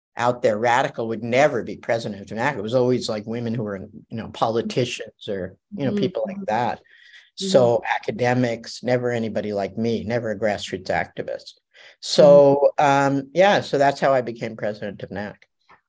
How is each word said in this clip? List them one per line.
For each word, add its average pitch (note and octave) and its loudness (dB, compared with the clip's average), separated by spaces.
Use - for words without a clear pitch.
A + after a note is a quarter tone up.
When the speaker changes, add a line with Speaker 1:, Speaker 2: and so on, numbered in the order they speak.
Speaker 1:
out A#2+ 0
there A2 2
radical A#2+ 2
would A2+ -6
never A#2+ 2
be F#2 -10
president A#2 -4
of G2+ -12
nac. C3 -2
It G2+ -8
was A2 -4
always, B2 2
like, G#2+ -6
women A#2 -6
who A2+ -6
were, G2+ -6
you A#2 -12
know, G2 -10
politicians A#2 -4
or, F#2 -8
you C#3+ -6
know, B2 0
Speaker 2:
Mm-hmm. G#2 -2
Speaker 1:
people F#2+ -2
like G2 -10
that. A2 -2
Speaker 2:
Mm-hmm. - -14
Speaker 1:
So B2 4
academics, A#2+ -2
never B2 0
anybody G#2+ -4
like G2 -4
me, A2+ -2
never A#2 -4
a G2 -6
grassroots G2 -4
activist. - -6
So, C#3+ 6
Speaker 2:
Mm-hmm. D3+ 4
Speaker 1:
um, C3+ -6
yeah, F#3 4
so - -4
that's C#3 2
how C#3 2
I B2+ 2
became A#2 -8
president G#2 -8
of G2 -12
nac. G2 -10